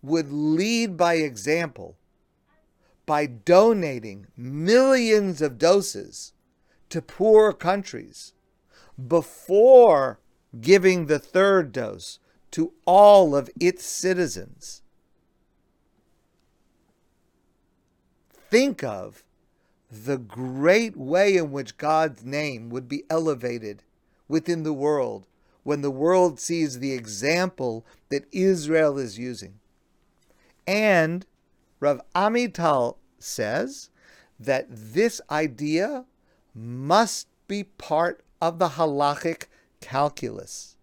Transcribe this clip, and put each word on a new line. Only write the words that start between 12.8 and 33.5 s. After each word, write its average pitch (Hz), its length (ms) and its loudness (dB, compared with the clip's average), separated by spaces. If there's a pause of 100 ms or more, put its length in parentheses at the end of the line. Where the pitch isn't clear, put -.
all 190 480 8
of 139 160 -2 (100)
its 180 240 -2
citizens. 170 960 -6 (3750)
Think 247 340 2
of 104 400 -12 (680)
the 117 280 -8
great 131 800 -2
way 180 400 0
in 160 140 -2
which 139 260 -12
God's 156 480 -2
name 131 460 -8
would 123 180 -10
be 143 200 -10
elevated 120 720 -6 (460)
within 160 340 -4
the 156 100 -4
world 135 540 -4 (360)
when 143 200 -4
the 143 80 -2
world 160 480 2
sees 156 400 -4
the 135 140 -6
example 123 920 -6 (240)
that 139 220 -6
Israel 160 680 0
is 113 200 -10
using. 101 420 -14 (1040)
And 185 580 0 (560)
Rav 143 200 0 (140)
Amital 175 840 -2 (220)
says 147 720 -8 (480)